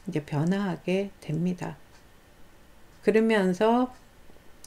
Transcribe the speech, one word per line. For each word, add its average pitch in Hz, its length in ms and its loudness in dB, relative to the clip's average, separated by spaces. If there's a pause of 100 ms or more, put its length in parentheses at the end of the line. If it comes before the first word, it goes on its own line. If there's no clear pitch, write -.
이제 156 180 -4
변화하게 185 880 -2 (100)
됩니다. 170 560 -6 (1300)
그러면서 220 880 2 (720)